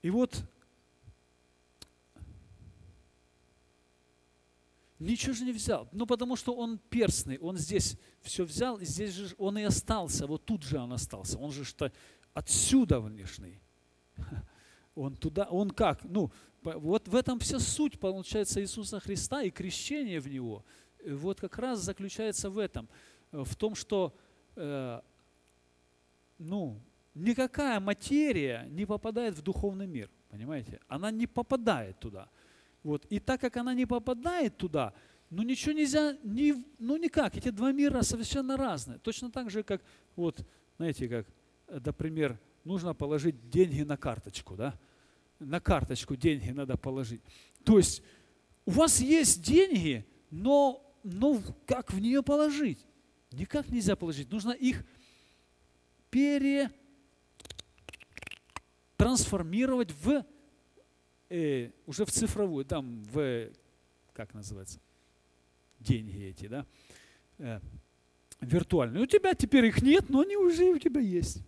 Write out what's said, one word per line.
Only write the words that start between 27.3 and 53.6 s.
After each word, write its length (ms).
материя 880
не 160
попадает 500
в 60
духовный 440
мир, 240
понимаете? 600
Она 220
не 160
попадает 720
туда. 300
Вот. 220
И 120
так 220
как 160
она 180
не 120
попадает 720
туда, 360
ну, 120
ничего 300
нельзя, 500
ни 300
в-, 120
ну, 180
никак. 400
Эти 140
два 220
мира 300
совершенно 540
разные. 420
Точно 320
так 200
же, 140
как, 180
вот, 320
знаете, 320
как, 180
э, 180
например, 540
нужно 300
положить 560
деньги 320
на 140
карточку, 600
да? 220
На 220
карточку 560
деньги 340
надо 260
положить. 460
То 140
есть 240
у 60
вас 300
есть 420
деньги, 600
но, 500
но 320
в-, 200
как 260
в 80
нее 220
положить? 640
Никак 380